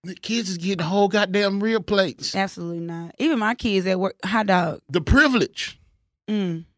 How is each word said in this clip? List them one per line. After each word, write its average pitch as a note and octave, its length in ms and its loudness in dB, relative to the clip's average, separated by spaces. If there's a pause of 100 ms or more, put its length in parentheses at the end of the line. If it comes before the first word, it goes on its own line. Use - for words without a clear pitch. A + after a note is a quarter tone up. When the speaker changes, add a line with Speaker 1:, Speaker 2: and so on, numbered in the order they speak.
Speaker 1:
The F3+ 120 -12
kids A3 340 -4
is F#3 80 -6
getting F3 280 -4
whole G3 240 2
goddamn G3+ 520 0
rib A3 240 0
plates. F#3+ 480 0
Speaker 2:
Absolutely F3+ 460 -4
not. E3+ 380 -10
Even D4 220 2
my A3 160 0
kids G3 320 0
at F#3 120 0
work, F#3 240 -2
hot G#3 240 0
dog. F3+ 320 2 (100)
Speaker 1:
The E3 120 0
privilege. B3+ 760 4 (520)
Speaker 2:
Mm. F3+ 340 -2 (140)